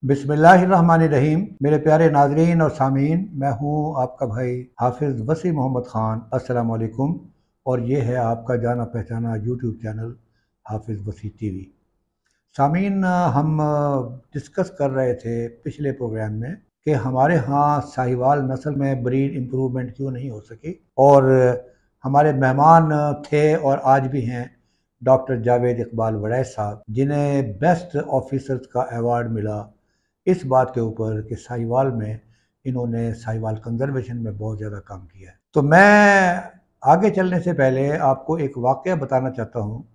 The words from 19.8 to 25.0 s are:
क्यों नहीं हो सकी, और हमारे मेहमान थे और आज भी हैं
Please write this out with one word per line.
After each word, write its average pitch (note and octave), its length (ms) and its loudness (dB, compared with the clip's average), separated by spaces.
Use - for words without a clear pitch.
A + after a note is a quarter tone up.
क्यों C3+ 160 -8
नहीं B2+ 180 -10
हो G#2+ 120 -12
सकी, D3+ 380 -16
और C3+ 340 8
हमारे C#3+ 320 4
मेहमान D3 880 4
थे D3+ 320 2
और C#3 300 0
आज C3+ 220 4
भी C3+ 160 -4
हैं A#2+ 260 -6